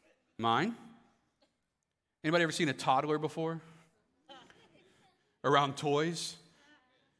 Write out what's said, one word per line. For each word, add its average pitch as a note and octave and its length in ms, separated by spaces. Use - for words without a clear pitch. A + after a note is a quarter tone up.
Mine?" B2+ 380
Anybody E3+ 180
ever D#3 80
seen E3 160
a C3 60
toddler D3 440
before? D#3+ 440
Around C#3 320
toys? D3+ 580